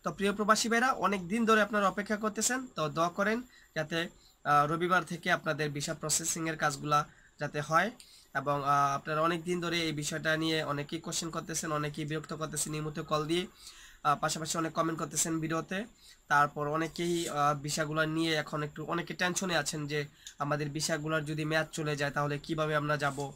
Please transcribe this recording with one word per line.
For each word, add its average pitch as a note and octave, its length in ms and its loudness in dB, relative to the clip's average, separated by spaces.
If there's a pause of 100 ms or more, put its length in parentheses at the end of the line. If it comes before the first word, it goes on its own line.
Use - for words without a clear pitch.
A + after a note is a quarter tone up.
তো F3+ 80 -2
প্রিয় G3 220 0
প্রবাসী G#3+ 360 4
ভাইরা, A#3+ 220 4
অনেক F#3 360 0
দিন A3 180 2
ধরে A3 160 8
আপনারা G#3 260 2
অপেক্ষা G3+ 300 0
করতেছেন, A3 500 -2
তো D#3 220 -2
দোয়া D#3+ 200 2
করেন G#3+ 320 0 (340)
যাতে, E3 340 -2 (340)
আহ, D3 280 4
রবিবার F3 320 2
থেকে F3 280 -2
আপনাদের D3+ 380 0
ভিসা C#3+ 240 -4
প্রসেসিংয়ের D#3+ 640 -2
কাজগুলা D3 500 2 (320)
যাতে D3 220 -4
হয়। E3+ 300 2 (420)
এবং, C#3+ 320 0
আহ, C#3+ 300 4
আপনারা D#3 260 -2
অনেক E3 220 2
দিন F3 180 0
ধরে E3+ 200 0
এই D#3+ 100 0
বিষয়টা D#3 460 0
নিয়ে D#3+ 260 2
অনেকেই C#3+ 360 -4
কোশ্চেন E3 300 -6
করতেছেন, E3 420 -4
অনেকেই D3+ 340 -2
বিরক্ত D3+ 280 -6
করতেছেন D#3 400 -4
এই D#3 60 -4
মুহূর্তে D3+ 220 -6
কল D3+ 240 0
দিয়ে। E3+ 220 0 (560)
আহ, D3 160 4
পাশাপাশি D#3 380 -2
অনেক D#3+ 160 0
কমেন্ট D#3+ 260 0
করতেছেন D#3+ 400 -2
ভিডিওতে। D#3+ 460 -4 (420)
তারপর D3 400 2
অনেকেই, E3 640 0
আহ, D3 300 2
ভিসাগুলো D3+ 460 0
নিয়ে D#3+ 300 0
এখন D3+ 280 -2
একটু, D3 220 -8
অনেকে E3 280 -4
টেনশনে F3+ 440 0
আছেন D3 300 -2
যে D3 180 -2 (340)
আমাদের D3 300 0
ভিসাগুলোর D#3 560 -2
যদি D#3 200 -4
মেয়াদ D#3 260 0
চলে D3+ 240 -2
যায় C#3+ 160 0
তাহলে D3 280 0
কিভাবে D#3 360 -2
আমরা D3 220 2
যাব, C#3+ 380 -2